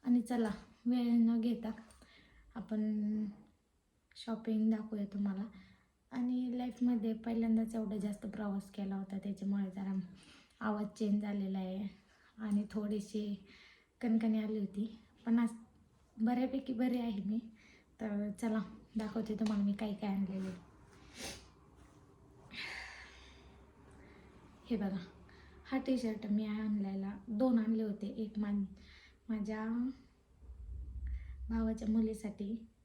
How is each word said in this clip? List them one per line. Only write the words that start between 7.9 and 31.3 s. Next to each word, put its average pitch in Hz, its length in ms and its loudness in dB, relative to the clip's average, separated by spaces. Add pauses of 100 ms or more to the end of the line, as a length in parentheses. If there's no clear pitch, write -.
जास्त 208 280 -2
प्रवास 208 440 -2
केला 196 260 -4
होता, 196 220 -4
त्याच्यामुळे 196 480 0
जरा 190 340 -2 (600)
आवाज 214 280 0 (120)
चेंज 208 220 4
झालेला 202 360 0
आहे 190 300 -4 (500)
आणि 208 340 2
थोडीशी 208 760 -2 (560)
कणकणी 220 420 4
आली 214 160 0
होती, 202 400 -4 (260)
पण 233 140 6
आज 233 100 4 (680)
बऱ्यापैकी 254 560 2
बरी 240 260 2
आहे 220 240 -2
मी. 214 160 0 (640)
तर 208 300 -2 (100)
चला 220 180 2 (360)
दाखवते 214 400 -2
तुम्हाला 208 280 2
मी 202 100 4
काय 208 200 -2
काय 196 220 -2
आणलेलं 190 340 0
आहे. 180 80 -8 (4000)
हे 233 80 2
बघा, 190 200 0 (680)
हा 262 120 -2
टी-शर्ट 233 480 0
मी 208 200 2
आणलेला, 208 720 -2 (100)
दोन 233 320 4
आणले 220 240 2
होते, 208 240 -4
एक 208 320 -4
मा-, 208 260 0 (640)
माझ्या 220 600 -2 (1600)